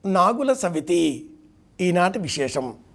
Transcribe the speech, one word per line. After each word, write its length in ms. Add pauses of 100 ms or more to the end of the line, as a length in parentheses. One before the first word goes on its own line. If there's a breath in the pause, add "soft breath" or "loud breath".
నాగుల 480
సవితి 760 (520)
ఈనాటి 380
విశేషం. 540 (220)